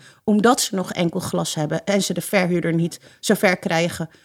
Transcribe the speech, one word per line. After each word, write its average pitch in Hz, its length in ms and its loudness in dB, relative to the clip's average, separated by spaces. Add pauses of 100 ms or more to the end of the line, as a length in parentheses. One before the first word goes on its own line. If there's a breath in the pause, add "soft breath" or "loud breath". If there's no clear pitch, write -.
(240 soft breath)
Omdat 214 380 4
ze - 140 -4
nog - 180 -4
enkel 175 260 -2
glas 170 360 -4
hebben 156 300 -4
en 202 180 2
ze 185 100 -2
de 175 80 -4
verhuurder 175 520 0
niet 165 260 0 (200 soft breath)
zover 185 380 2
krijgen. 170 520 -2 (160 soft breath)